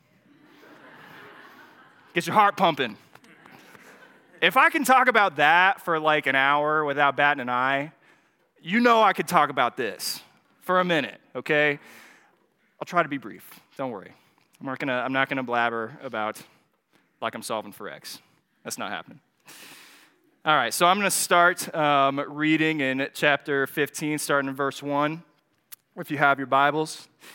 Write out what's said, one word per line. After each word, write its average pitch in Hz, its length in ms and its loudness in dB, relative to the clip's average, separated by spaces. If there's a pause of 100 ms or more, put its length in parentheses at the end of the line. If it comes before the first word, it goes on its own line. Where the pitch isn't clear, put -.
(2000)
Get 170 140 -4
your 160 80 -4
heart 202 220 4
pumping. 143 400 0 (1500)
If 175 140 2
I 285 120 6
can 311 140 -2
talk 254 240 4
about 208 300 4
that 170 440 4
for, 160 200 -2
like, 151 260 2
an 135 80 2
hour 147 500 2
without 139 320 0
batting 143 240 2
an 123 80 -6
eye, 135 440 -2 (680)
you 180 200 -2
know 233 200 4
I 202 120 6
could 175 160 -6
talk 156 200 4
about 131 280 -2
this - 440 -6 (420)
for 185 180 0
a 180 40 2
minute, 156 360 -2 (160)
okay? 147 420 0 (1000)
I'll - 40 -12
try 170 200 0
to 151 40 -6
be 143 80 -8
brief. 101 440 -18 (160)
Don't 131 160 -8
worry. 95 200 -16 (460)
I'm - 80 -16
not 131 140 -8
gonna, 135 140 -4
I'm 127 180 -4
not 135 160 0
gonna 135 160 -6
blabber 117 580 -2
about 110 380 -8 (840)
like 113 120 -6
I'm 113 80 -14
solving 107 300 -8
for 101 160 -16
X. - 300 -16 (460)
That's 113 120 -12
not 101 140 -10
happening. 95 300 -14 (1200)
All 156 120 4
right, 120 180 -2
so 175 120 2
I'm 185 120 4
gonna 202 120 -2
start, 175 640 2
um, 143 440 2 (100)
reading 156 520 0
in 131 340 -2
chapter 139 520 0
fifteen, 151 520 -4
starting 139 300 -2
in 135 60 -8
verse 139 280 -6
one, 147 400 -4 (760)
if 175 140 -14
you 143 80 -6
have 139 200 2
your 135 80 -6
Bibles. 143 600 -2 (260)